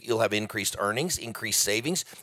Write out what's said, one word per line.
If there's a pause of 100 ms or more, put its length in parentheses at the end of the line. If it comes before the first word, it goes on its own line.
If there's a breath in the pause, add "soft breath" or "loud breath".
you'll
have
increased
earnings,
increased
savings. (180 loud breath)